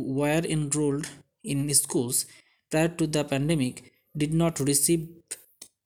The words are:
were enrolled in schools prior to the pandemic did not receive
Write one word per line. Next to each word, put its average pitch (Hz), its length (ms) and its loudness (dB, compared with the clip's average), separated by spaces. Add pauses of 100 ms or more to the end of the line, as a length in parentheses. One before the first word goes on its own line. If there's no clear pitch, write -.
(160)
were 147 260 2 (140)
enrolled 147 500 0 (360)
in 143 320 -2
schools - 520 0 (440)
prior 160 180 2
to 165 180 -2
the 151 180 0
pandemic 143 680 0 (240)
did 151 200 0
not 165 260 2
receive 160 480 2 (760)